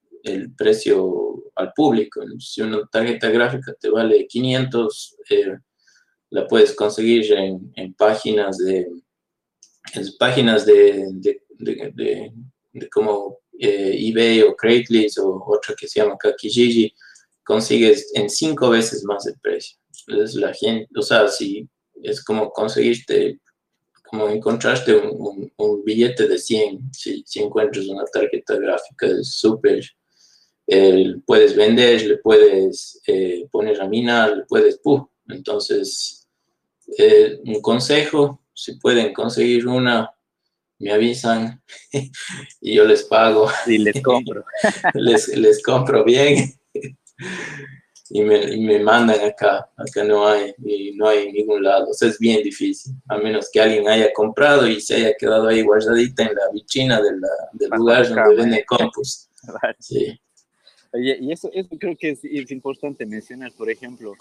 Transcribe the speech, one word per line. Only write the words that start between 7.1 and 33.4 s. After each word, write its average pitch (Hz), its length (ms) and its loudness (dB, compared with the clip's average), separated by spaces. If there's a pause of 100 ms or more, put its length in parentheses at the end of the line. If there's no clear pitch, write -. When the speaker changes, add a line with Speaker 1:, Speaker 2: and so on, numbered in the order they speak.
Speaker 1:
en, 95 420 -2
en 92 180 -14
páginas 107 640 0
de, 92 300 -2 (1040)
en - 260 -12
páginas 120 460 2
de, 101 480 6
de, 95 360 -4
de, - 440 -10
de, 110 400 -8 (400)
de - 160 -16
como, 101 500 -4 (180)
eh, 101 380 -2 (140)
eBay 113 320 2
o 101 140 6
Craigslist 113 640 2
o 95 280 -4
otra - 320 -2
que - 80 -14
se - 140 -4
llama 104 140 0
acá 104 200 -2
Kijiji, 113 580 0 (500)
consigues 110 720 2
en 104 140 -2
cinco 147 420 0
veces 113 340 0
más 101 220 -6
el - 120 -12
precio. - 380 -8 (300)
Entonces 110 280 -4
la 101 180 -4
gente, 110 440 -6
o 107 40 -2
sea, 107 260 2
si 101 420 -8 (340)
es 139 200 -8
como 107 280 -4
conseguirte, 117 880 -2 (640)
como 107 240 -4
encontraste 113 680 0
un, 104 220 0
un, 101 380 -12
un 104 300 -2
billete 113 420 0
de 98 100 0
cien, 107 540 -4
si, - 340 -12
si - 140 -10
encuentras 104 480 -2
una 101 180 -8
tarjeta - 520 -4
gráfica, 95 500 -4
es 92 280 -4
súper, - 500 0 (800)
eh, 95 480 4 (100)
puedes 107 300 6
vender, 113 520 4
le 101 100 0
puedes, 101 920 4
eh, 90 440 -2